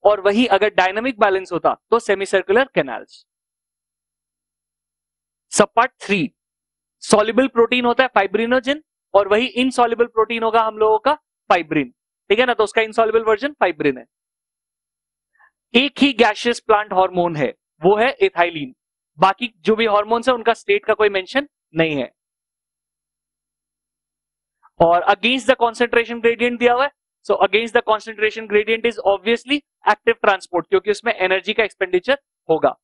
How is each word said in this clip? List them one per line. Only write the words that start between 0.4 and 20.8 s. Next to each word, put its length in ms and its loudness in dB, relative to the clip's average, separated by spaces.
अगर 240 0
dynamic 500 -2
balance 320 0
होता, 260 -2
तो 80 2
semicircular 640 0
canals। 600 -6
सब 240 0
पार्ट 240 2
three, 320 -4
soluble 480 2
protein 380 0
होता 180 2
है 60 0
fibrinogen, 680 -2
और 140 4
वही 300 0
insoluble 500 0
protein 360 -2
होगा 180 0
हम 160 -4
लोगों 220 2
का 200 -2
fibrin, 340 0
ठीक 100 2
है 60 2
ना, 80 0
तो 100 0
उसका 180 -2
insoluble 460 0
version 360 -2
fibrin 340 -2
है। 80 -20
एक 240 0
ही 140 2
gaseous 460 0
plant 340 -2
hormone 420 0
है, 200 -4
वो 120 4
है 260 0
ethylene, 540 -2
बाकी 380 0
जो 180 0
भी 100 -2
hormones 420 0
है 80 2
उनका 180 -2
state 320 -4